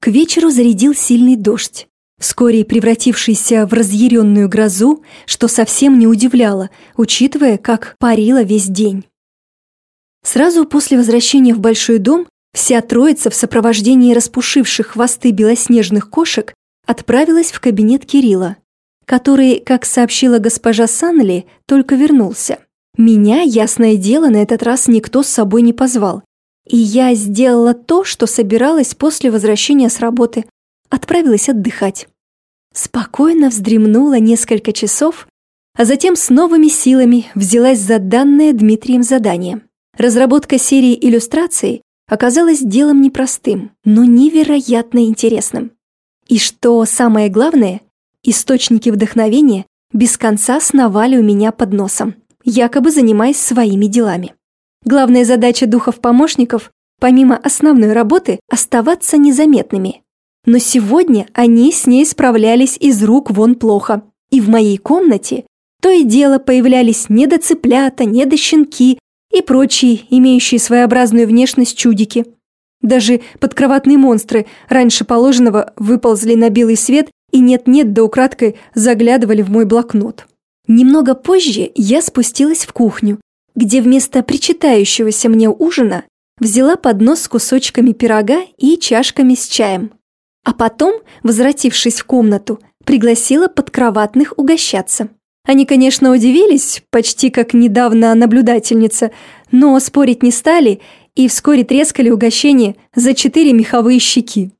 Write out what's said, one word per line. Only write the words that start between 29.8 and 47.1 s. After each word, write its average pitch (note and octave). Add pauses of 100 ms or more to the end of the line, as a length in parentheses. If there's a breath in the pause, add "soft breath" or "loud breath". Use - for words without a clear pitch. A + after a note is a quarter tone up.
с -
работы. A#3 (420)
Отправилась C#4+
отдыхать. G#3+ (640)
Спокойно C#4+
вздремнула A3
несколько A3
часов, D4 (480)
а A#3+
затем C#4+
с -
новыми D#4+
силами B3+
взялась A#3
за G#3
данное C#4
Дмитрием A3
задание. G#3 (380)
Разработка B3
серии B3
иллюстраций A#3+ (260)
оказалась C#4
делом C#4
непростым, C4 (120)
но G#3+
невероятно B3
интересным. A3+ (560)
И A#3
что A#3
самое G#3+